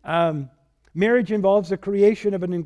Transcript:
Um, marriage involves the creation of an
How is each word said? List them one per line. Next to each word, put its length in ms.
Um, 440
marriage 400
involves 360
the 80
creation 560
of 100
an 220